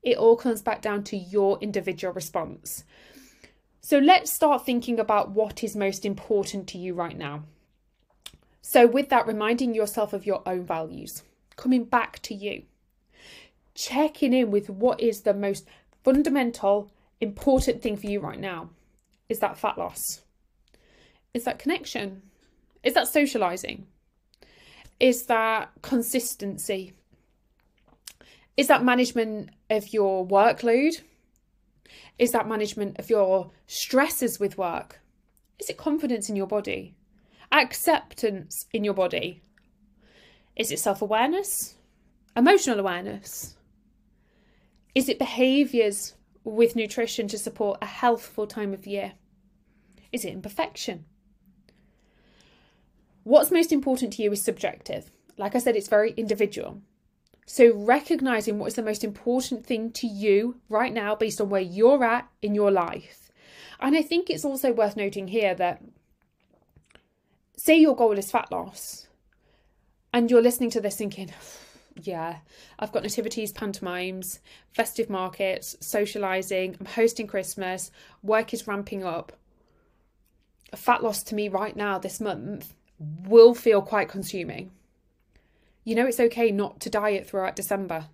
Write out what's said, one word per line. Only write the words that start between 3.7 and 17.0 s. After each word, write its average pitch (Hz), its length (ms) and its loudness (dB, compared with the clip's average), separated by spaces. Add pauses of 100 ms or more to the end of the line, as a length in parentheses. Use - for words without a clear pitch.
So - 180 4
let's 311 340 6
start 285 340 2
thinking 240 320 -2
about 208 320 0
what 208 320 -2
is 214 140 -6
most 196 280 -4
important 196 680 -4
to 185 80 -14
you 180 160 -8
right 170 220 -8
now. 151 280 -10 (1160)
So 240 280 8
with 269 220 2
that, 233 180 2
reminding 226 440 -2
yourself 208 400 -2
of 196 140 -6
your 196 180 -2
own 180 220 -6
values, - 560 -8 (320)
coming 254 300 2
back 233 380 -2
to - 120 -10
you, 202 300 -10 (1120)
checking 294 560 0
in 247 180 4
with 202 180 0
what 208 320 0
is 226 200 0
the 208 120 2
most 196 320 -2 (400)
fundamental, 240 880 2 (300)